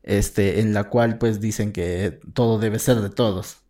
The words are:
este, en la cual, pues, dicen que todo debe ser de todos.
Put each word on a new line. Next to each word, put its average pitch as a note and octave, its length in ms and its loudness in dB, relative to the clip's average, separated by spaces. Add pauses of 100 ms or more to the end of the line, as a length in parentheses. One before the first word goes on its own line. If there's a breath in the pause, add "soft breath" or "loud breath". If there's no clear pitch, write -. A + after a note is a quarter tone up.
este, G2+ 580 2
en G#2+ 120 2
la G2+ 120 0
cual, A#2 320 2
pues, A2 240 0
dicen G#2+ 300 -2
que F2+ 480 -4 (140)
todo A#2 260 2
debe A2 200 0
ser A#2+ 220 2
de G2+ 80 -2
todos. G2 480 -2 (120)